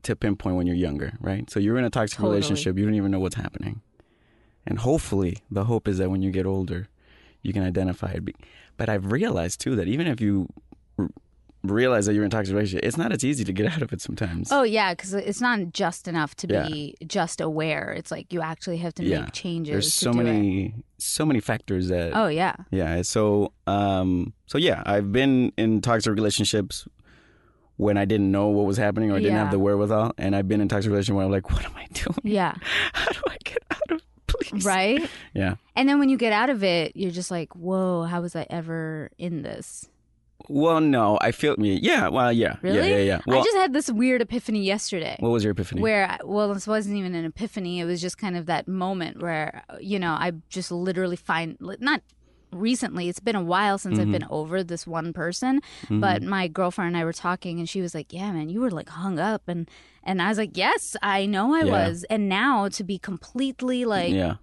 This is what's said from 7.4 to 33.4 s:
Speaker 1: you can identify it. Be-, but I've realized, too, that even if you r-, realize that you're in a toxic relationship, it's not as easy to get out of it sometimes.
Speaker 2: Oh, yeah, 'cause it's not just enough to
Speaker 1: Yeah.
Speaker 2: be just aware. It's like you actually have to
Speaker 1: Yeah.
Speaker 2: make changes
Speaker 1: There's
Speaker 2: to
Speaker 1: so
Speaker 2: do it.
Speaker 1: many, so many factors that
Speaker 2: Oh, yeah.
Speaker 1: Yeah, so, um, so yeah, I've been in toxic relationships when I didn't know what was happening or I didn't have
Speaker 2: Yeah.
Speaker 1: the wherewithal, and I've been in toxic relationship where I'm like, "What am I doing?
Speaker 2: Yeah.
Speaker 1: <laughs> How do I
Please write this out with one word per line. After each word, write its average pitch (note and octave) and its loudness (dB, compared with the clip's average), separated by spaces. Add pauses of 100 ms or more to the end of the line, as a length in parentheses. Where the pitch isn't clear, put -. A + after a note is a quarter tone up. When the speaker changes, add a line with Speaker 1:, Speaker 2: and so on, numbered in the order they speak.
Speaker 1:
you - -4
can G2+ 0
identify F#2 -2
it. E2+ -6
Be-, - -6 (400)
but A2+ -2
I've G2 0
realized, A#2 -2
too, C3 0
that F2+ 0
even C#3+ 0
if A#2+ -2
you G2+ 2 (500)
r-, F2 -2 (540)
realize A2 4
that G#2 4
you're G#2 4
in G#2 2
a F#2+ 0
toxic G2 0
relationship, G2+ 0
it's B2 0
not A#2 0
as - -2
easy C3 0
to F#2+ -2
get G#2 0
out D#3 -2
of A#2 -4
it F2+ -8
sometimes. - -6
Speaker 2:
Oh, C#4 4
yeah, G#3 2
'cause F#3+ -10
it's G3+ -4
not G#3+ 0
just F3 -4
enough D#3+ -2
to F#3 -8
Speaker 1:
Yeah. E3+ 0
Speaker 2:
be D3+ -8 (100)
just E3+ -2
aware. D#3 -2
It's - -10
like - -10
you F3 -2
actually E3 -6
have E3+ -4
to - -6
Speaker 1:
Yeah. D#2+ 0
Speaker 2:
make - -8
changes E3 -4
Speaker 1:
There's G2 0
Speaker 2:
to - 0 (140)
Speaker 1:
so A#2+ 2
Speaker 2:
do A#2+ 4
it. - 4
Speaker 1:
many, G2+ 2 (220)
so - -2
many C#3 4
factors F#2 -2
that E2+ 0
Speaker 2:
Oh, G#3+ 2
yeah. D#3+ 0 (160)
Speaker 1:
Yeah, F2 0
so, G#2 2 (160)
um, F#2 2 (140)
so - -4
yeah, D#3 2
I've G2+ 2
been B2+ 4
in A2 4
toxic A2+ 2
relationships G#2 0 (880)
when G2+ 2
I G2+ 2
didn't G2+ 4
know G2+ 4
what G2+ 4
was G2 2
happening G#2+ 2
or G2 2
I G2 2
didn't G#2 4
have G#2+ 2
Speaker 2:
Yeah. G2+ 0
Speaker 1:
the G2 2
wherewithal, G#2 2
and F#2+ 0
I've G2 0
been G#2 2
in G2 2
toxic G2+ 2
relationship G2+ 2
where F#2+ 2
I'm G2 2
like, F#2+ 0
"What - 2
am - -10
I - -16
doing? - -4
Speaker 2:
Yeah. G3+ 0 (200)
Speaker 1:
<laughs> - -2
How - -2
do - -6 (100)
I - -8